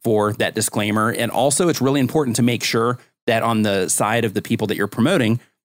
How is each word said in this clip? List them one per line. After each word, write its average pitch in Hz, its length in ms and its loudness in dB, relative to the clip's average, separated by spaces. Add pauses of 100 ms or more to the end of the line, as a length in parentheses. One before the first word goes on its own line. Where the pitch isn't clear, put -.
for 104 300 2
that 104 220 -2
disclaimer. 107 560 -2
And 117 180 -2
also, 143 400 0
it's 147 100 0
really 135 200 2
important 127 380 0
to 120 40 2
make 120 220 2
sure 120 340 0 (300)
that 113 160 2
on 113 180 2
the 98 260 0
side 113 380 0
of 98 80 -2
the 104 80 -4
people 110 260 -2
that 98 100 -2
you're 101 100 -2
promoting, 123 520 0 (260)